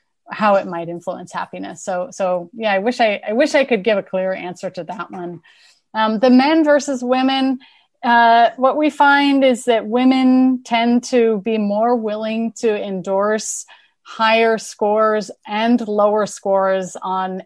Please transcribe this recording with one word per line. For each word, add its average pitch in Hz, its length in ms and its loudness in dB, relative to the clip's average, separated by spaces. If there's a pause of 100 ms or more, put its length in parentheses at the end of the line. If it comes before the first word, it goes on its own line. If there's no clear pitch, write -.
(320)
how 202 240 2
it 196 100 0
might 170 240 -8
influence 180 420 -12
happiness. 185 520 -12
So, 185 280 -6
so 180 420 -4
yeah, 220 200 -4
I 190 60 0
wish 240 200 -4
I, 214 280 0
I 208 60 -4
wish 285 200 0
I 277 120 2
could 220 180 -2
give 214 140 2
a 190 60 -4
clear 190 300 -4
answer 180 380 -10
to 175 140 -12
that 170 260 -12
one. 175 300 -12 (520)
Um, 220 260 0
the 254 120 4
men 294 320 4
versus 285 400 0
women, 262 560 0 (440)
uh, 233 540 6
what 262 200 2
we 302 120 2
find 277 540 4
is 247 220 2
that 226 200 2
women 254 760 2
tend 240 420 0
to 226 340 2
be 220 180 -2
more 214 380 0
willing 220 580 -4
to 220 220 -2
endorse 196 920 -4 (360)
higher 226 560 0
scores 214 720 -2 (160)
and 226 420 0
lower 208 380 0
scores 190 760 -2
on 185 440 -6